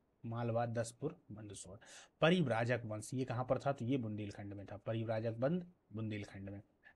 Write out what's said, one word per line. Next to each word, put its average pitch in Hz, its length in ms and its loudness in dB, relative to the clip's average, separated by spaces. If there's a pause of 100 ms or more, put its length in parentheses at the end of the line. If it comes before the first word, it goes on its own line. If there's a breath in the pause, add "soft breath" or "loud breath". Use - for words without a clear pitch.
(260)
मालवा 117 400 2
दसपुर 117 640 -2
मंदसौर। 101 480 -12 (420 loud breath)
परिव्राजक 123 640 6
वंश, 107 280 -6
ये 127 120 0
कहाँ 123 240 0
पर 127 100 6
था? 139 120 0
तो 123 140 0
ये 135 120 4
बुंदेलखंड 104 560 -4
में 101 120 -8
था। 101 120 -10
परिव्राजक 113 600 0
वंश 160 260 2 (300)
बुंदेलखंड 104 560 -4
में। 101 120 -8 (340 loud breath)